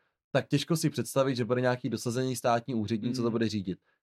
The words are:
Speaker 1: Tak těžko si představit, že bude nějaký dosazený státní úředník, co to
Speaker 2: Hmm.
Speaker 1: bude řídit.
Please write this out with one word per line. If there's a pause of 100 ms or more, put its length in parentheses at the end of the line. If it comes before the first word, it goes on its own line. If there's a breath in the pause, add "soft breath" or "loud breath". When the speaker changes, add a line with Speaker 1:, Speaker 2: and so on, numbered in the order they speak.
(320)
Speaker 1:
Tak
těžko
si
představit,
že
bude
nějaký
dosazený
státní
úředník,
co
to
Speaker 2:
Hmm.
Speaker 1:
bude
řídit. (240)